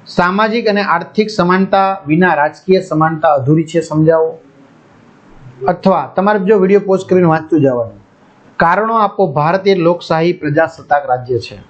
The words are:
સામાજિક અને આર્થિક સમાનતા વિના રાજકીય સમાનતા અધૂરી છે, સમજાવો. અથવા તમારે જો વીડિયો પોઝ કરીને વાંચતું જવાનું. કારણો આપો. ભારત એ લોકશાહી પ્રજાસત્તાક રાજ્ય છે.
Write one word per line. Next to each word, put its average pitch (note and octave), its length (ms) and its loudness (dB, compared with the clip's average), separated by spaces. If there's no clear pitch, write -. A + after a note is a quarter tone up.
સામાજિક G#3 600 -2
અને G3+ 160 0
આર્થિક F3 480 -4
સમાનતા F#3+ 760 0
વિના E3+ 280 2
રાજકીય D3+ 460 0
સમાનતા D#3+ 480 0
અધૂરી D3 360 2
છે, E3 160 -2
સમજાવો. D#3+ 580 0
અથવા F3 480 0
તમારે G#3 220 0
જો G3 200 2
વીડિયો F#3+ 220 4
પોઝ F#3+ 260 -2
કરીને F#3 200 2
વાંચતું D#3+ 340 0
જવાનું. A#2+ 400 -2
કારણો G3 380 0
આપો. G3+ 380 0
ભારત F3 360 0
એ G3 60 4
લોકશાહી E3+ 580 0
પ્રજાસત્તાક D3 760 -2
રાજ્ય B2 300 -2
છે. G#2 200 -12